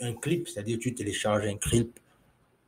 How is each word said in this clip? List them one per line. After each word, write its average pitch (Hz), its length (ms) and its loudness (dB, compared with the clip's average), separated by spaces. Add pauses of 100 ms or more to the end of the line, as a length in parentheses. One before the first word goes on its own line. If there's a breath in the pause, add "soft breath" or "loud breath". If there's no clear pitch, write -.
un 120 120 -2
clip, 160 340 -2
c'est-à-dire 110 320 -4
tu 123 160 -2
télécharges 104 500 0
un 101 120 -2
clip - 420 2 (680)